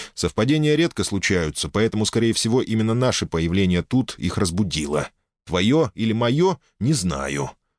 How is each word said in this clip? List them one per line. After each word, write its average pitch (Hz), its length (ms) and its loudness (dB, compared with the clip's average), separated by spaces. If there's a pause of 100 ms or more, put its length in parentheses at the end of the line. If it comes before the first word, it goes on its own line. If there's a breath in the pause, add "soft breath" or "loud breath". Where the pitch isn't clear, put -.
(140 loud breath)
Совпадения 151 600 2
редко 156 300 0
случаются, 85 640 -2
поэтому, 107 380 0
скорее 113 260 2
всего, 113 300 0
именно 110 320 0
наше 120 320 0
появление 87 560 2
тут 127 360 -2
их - 200 -4
разбудило. 78 720 -2 (340)
Твое 120 500 2
или 110 180 -2
мое — 135 460 2 (220)
не 131 140 2
знаю». 71 560 -4 (280)